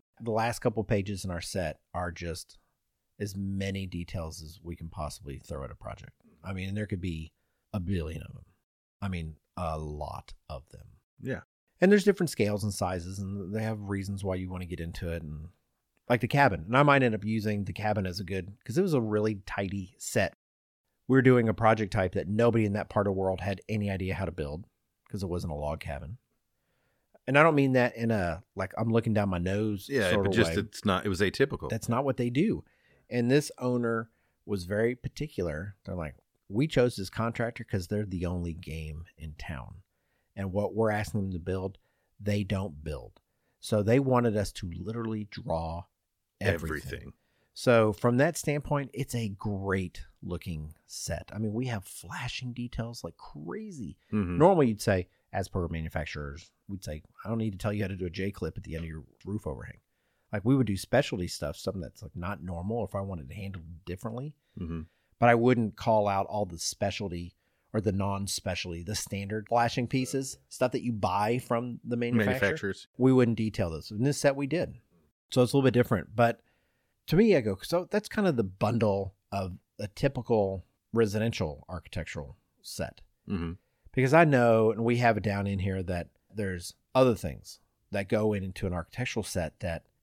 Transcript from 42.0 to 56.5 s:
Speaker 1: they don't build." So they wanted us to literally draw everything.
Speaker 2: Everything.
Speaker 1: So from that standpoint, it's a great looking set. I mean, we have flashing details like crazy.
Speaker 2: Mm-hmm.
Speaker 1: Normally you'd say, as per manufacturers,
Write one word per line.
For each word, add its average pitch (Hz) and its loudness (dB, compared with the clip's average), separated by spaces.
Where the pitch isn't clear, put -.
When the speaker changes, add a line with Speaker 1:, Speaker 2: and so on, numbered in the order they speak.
Speaker 1:
they 104 0
don't 95 -4
build." 67 -10
So 107 2
they 113 6
wanted 123 4
us 101 0
to - -8
literally 110 -6
draw 82 -6
everything. 76 -2
Speaker 2:
Everything. 64 -12
Speaker 1:
So 113 6
from 123 2
that 156 4
standpoint, 143 -2
it's 131 -4
a 113 -2
great 98 -2
looking 82 -6
set. - -8
I 101 -6
mean, 107 -2
we 123 -2
have 110 -4
flashing - -8
details 120 -8
like 165 -12
crazy. 160 -10
Speaker 2:
Mm-hmm. 90 0
Speaker 1:
Normally 160 8
you'd 107 -2
say, 95 2
as 98 -2
per 90 -2
manufacturers, 78 -6